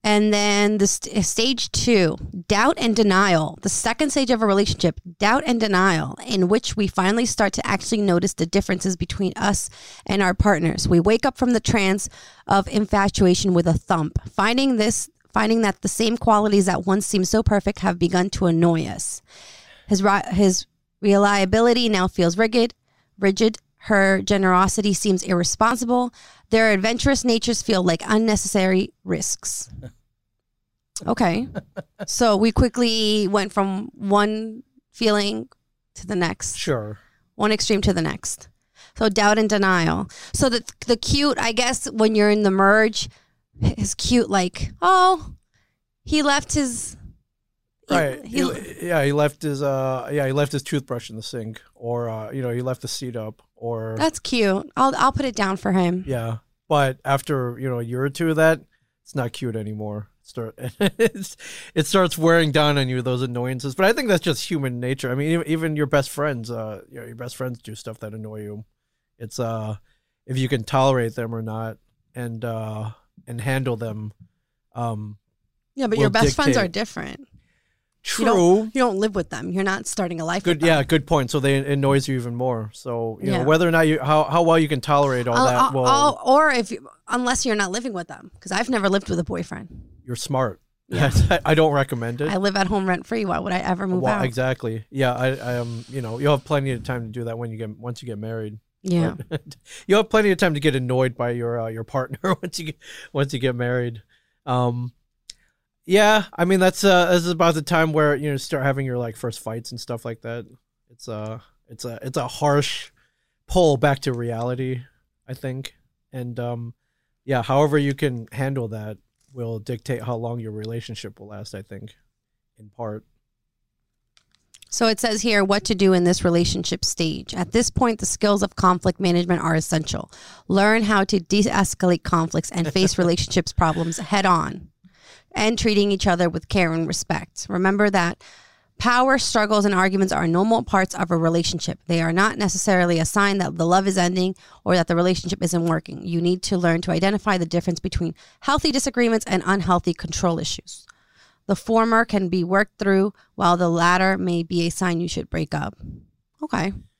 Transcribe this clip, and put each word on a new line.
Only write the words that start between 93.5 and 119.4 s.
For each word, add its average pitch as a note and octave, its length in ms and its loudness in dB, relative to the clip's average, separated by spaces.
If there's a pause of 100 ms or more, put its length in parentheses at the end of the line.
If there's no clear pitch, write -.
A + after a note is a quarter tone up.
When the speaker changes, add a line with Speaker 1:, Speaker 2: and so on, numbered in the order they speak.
Speaker 1:
I F3+ 60 -2
ever F#3 300 -4
move F#3 140 0
Speaker 2:
Well, G#3 180 0
Speaker 1:
out? F#3+ 40 0
Speaker 2:
exactly. B2 680 -4
Yeah, C3 240 0
I, B2+ 160 -2
I B2 240 -6
am. A#2+ 340 -8
You C3 120 -10
know, A#2 200 -8
you'll C#3+ 160 2
have - 80 -8
plenty C#3 280 -2
of A#2 120 -8
time B2 220 -6
to - 20 -12
do A#2 160 -10
that A#2 140 -8
when A#2 120 -8
you A2 60 -12
get, A2 200 -10
once A#2+ 260 -12
you B2 40 -16
get A2 120 -10
married. A2 400 -10 (240)
Speaker 1:
Yeah. E3+ 340 0 (120)
Speaker 2:
But - 280 -12 (140)
<laughs> - 180 -18
you'll G3 100 4
have G#3+ 120 0
plenty G#3+ 200 2
of F3 80 0
time F3 160 2
to C#3+ 60 -4
get C#3 160 2
annoyed B2+ 400 0
by A#2+ 160 -4
your, A#2 280 -4
uh, A2+ 60 -6
your A2+ 160 -8
partner C3+ 540 -4
<laughs> - 40 -
once F3 200 -10
you E3 60 -10
get, D3+ 120 -10 (340)
once C#3 220 -2
you C3 60 -4
get B2+ 160 -2
married. A#2+ 480 -4 (420)
Um, B2 460 -2 (960)
yeah, G#3 360 6 (120)
I E3+ 80 0
mean F#3 160 2
that's, F#3 220 2
uh, F3+ 300 6
this F3 120 2
is F3 60 -2
about E3+ 240 2
the D#3 80 -4
time D#3+ 300 2
where, D3+ 240 4
you D3 140 -4
know, C#3 60 -2
start C3+ 280 -4
having C#3 220 0
your, B2 120 -4
like, A#2 180 -6
first - 240 -8
fights A2+ 300 -10
and B2 100 -12
stuff A#2 240 -10
like A#2 180 -10
that. A#2 220 -10 (460)
It's - 180 -20
a, A2 340 -10 (260)
it's A#2 160 -18
a, A#2 180 -10
it's C3 140 -8
a B2+ 100 -4
harsh - 640 -2 (560)
pull E3 300 4
back C3+ 240 0
to C3+ 120 -4
reality, A#2+ 680 -4 (480)
I C3 60 -12
think, C3 400 -10 (380)
and, B2 280 -10
um, A#2+ 340 -8 (500)
yeah, B2+ 180 -2
however C#3+ 360 2
you C#3+ 160 0
can B2 380 -4
handle C3+ 360 -6
that G#2+ 300 -12 (340)
will A#2 280 -8